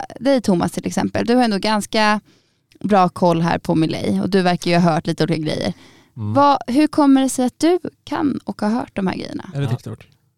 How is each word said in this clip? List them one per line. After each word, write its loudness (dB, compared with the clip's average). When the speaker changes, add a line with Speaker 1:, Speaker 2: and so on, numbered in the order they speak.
Speaker 1:
dig, 2
Thomas, 0
till -8
exempel. -2
Du 2
har 4
ändå 0
ganska 0
bra 4
koll 2
här 0
på -2
Milei 0
och -2
du 2
verkar 0
ju 4
ha 4
hört -2
lite -2
olika -2
grejer. -4
Speaker 2:
Mm. -4
Speaker 1:
Vad, 4
hur 2
kommer 4
det 0
sig -2
att -4
du 2
kan -4
och -10
har -2
hört -4
de -2
här -4
grejerna? -12
Speaker 3:
Är -8
det -2
Speaker 2:
Ja. -2
Speaker 3:
TikTok? -8